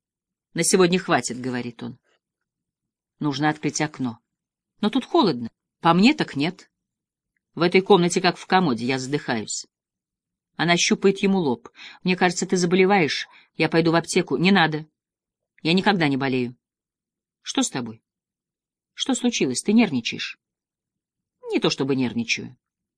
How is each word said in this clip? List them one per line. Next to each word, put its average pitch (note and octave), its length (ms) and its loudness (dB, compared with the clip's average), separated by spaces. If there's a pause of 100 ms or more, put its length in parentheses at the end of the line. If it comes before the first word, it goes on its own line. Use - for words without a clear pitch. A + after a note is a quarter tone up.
(540)
«На E3 80 -2
сегодня F3+ 380 4
хватит», — B2+ 400 -2
говорит B2 420 -8
он. A#2+ 160 -12 (1200)
«Нужно D3 300 -2
открыть D3 320 -4
окно». C3 400 -6 (600)
«Но G#3 80 0
тут C4 160 -2
холодно». D3+ 460 0 (300)
«По E3 140 4
мне A3 200 6
так - 220 -4
нет. D3+ 340 -4 (840)
В D3+ 60 -2
этой F3+ 180 4
комнате, F3 400 4
как F3+ 180 0
в - 80 -20
комоде, D3 400 2
я C3 140 -2
задыхаюсь». C3 680 -6 (960)
Она E3+ 140 2
щупает G3 440 2
ему G3 180 2
лоб. C#3 320 -2 (320)
«Мне F3+ 140 0
кажется, F3+ 300 0
ты F#3 120 -2
заболеваешь. F#3 680 2 (260)
Я D#3+ 160 -2
пойду E3 220 2
в - 20 0
аптеку». E3 420 0
«Не F3 140 2
надо. D#3 360 2 (760)
Я D#3 100 0
никогда F3 340 2
не C#3 120 0
болею». B2+ 360 -4 (840)
«Что - 220 -6
с - 80 -4
тобой? A2+ 320 -10 (880)
Что - 220 -4
случилось? F#3+ 480 -2
Ты A3+ 100 -2
нервничаешь?» F#3+ 640 0 (1120)
«Не F#4+ 100 -2
то E3+ 100 0
чтобы C#3 260 -2
нервничаю. A#2 640 -4 (400)